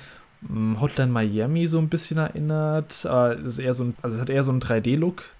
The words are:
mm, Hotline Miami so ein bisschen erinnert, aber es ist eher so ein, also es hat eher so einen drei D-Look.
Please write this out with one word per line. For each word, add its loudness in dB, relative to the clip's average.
mm, 0
Hotline 2
Miami 2
so 2
ein 2
bisschen -2
erinnert, -2
aber 4
es -6
ist -6
eher 0
so -2
ein, -2
also -4
es -2
hat -4
eher 2
so 2
einen 2
drei 0
D-Look. 0